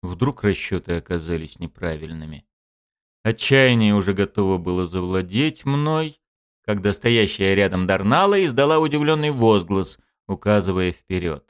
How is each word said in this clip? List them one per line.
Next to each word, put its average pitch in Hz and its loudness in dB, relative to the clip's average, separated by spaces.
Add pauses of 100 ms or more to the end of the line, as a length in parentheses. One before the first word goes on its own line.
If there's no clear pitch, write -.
Вдруг 92 -4
расчёты 92 -4
оказались 82 -6
неправильными? 78 -12 (760)
Отчаяние 117 4
уже 98 0
готово 95 0
было 90 -2
завладеть 92 -4
мной, 151 -2 (420)
когда 101 -2
стоящая 101 2
рядом 92 0
Дарнала 156 2
издала 143 2
удивлённый 151 0
возглас, 101 2 (300)
указывая 95 0
вперёд. 85 -6